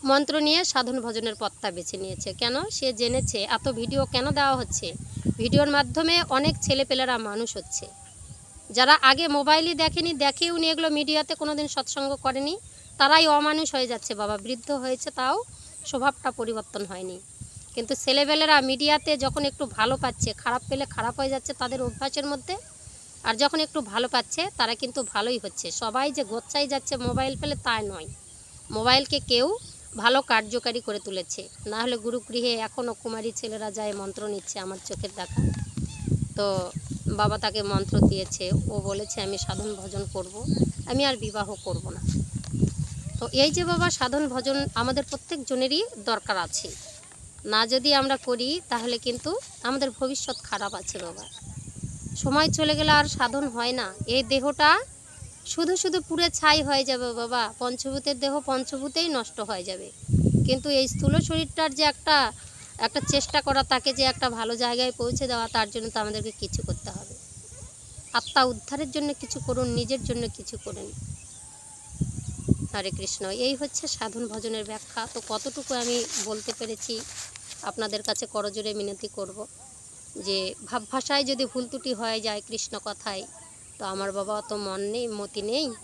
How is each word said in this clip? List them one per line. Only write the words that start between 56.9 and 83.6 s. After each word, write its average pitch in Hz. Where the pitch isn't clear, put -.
যাবে 247
বাবা। 233
পঞ্চভূতের 269
দেহ 277
পঞ্চভূতেই 277
নষ্ট 233
হয়ে 190
যাবে, 190
কিন্তু 262
এই 269
স্থূল 277
শরীরটার 320
যে 311
একটা, 302
একটা 233
চেষ্টা 285
করা, 269
তাকে 269
যে 269
একটা 254
ভালো 226
জায়গায় 247
পৌঁছে 247
দেওয়া, 233
তার 220
জন্য 226
তো -
আমাদেরকে 214
কিছু -
করতে 180
হবে। -
আত্মা -
উদ্ধারের 226
জন্য 294
কিছু -
করুন, 254
নিজের 240
জন্য 240
কিছু -
করুন। -
হরে 190
কৃষ্ণ। -
এই 269
হচ্ছে -
সাধন 220
ভজনের 220
ব্যাখ্যা। 214
তো 240
কতটুকু 254
আমি 240
বলতে 214
পেরেছি 226
আপনাদের 214
কাছে 220
করজোড়ে 208
মিনতি 202
করব 190
যে 196
ভাবভাষায় 262
যদি 269
ভুল 254
ত্রুটি 262
হয়ে 226
যায় 208
কৃষ্ণ 220
কথায়, 202